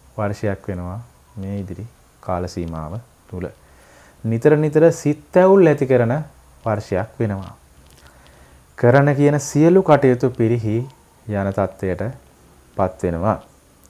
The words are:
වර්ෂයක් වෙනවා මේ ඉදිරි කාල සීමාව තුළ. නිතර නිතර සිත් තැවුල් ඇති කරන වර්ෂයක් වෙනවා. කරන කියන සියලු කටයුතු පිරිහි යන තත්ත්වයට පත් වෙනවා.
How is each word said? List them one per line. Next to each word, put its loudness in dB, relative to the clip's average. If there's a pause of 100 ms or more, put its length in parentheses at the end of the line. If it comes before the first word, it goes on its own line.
(120)
වර්ෂයක් -6
වෙනවා -8 (340)
මේ -8
ඉදිරි -12 (320)
කාල -6
සීමාව -10 (260)
තුළ. -10 (760)
නිතර 2
නිතර 4
සිත් -4
තැවුල් 6
ඇති 0
කරන 2 (460)
වර්ෂයක් -6
වෙනවා. -6 (1200)
කරන 4
කියන 2
සියලු 2
කටයුතු 2
පිරිහි -2 (500)
යන -4
තත්ත්වයට -4 (720)
පත් -4
වෙනවා. -2 (520)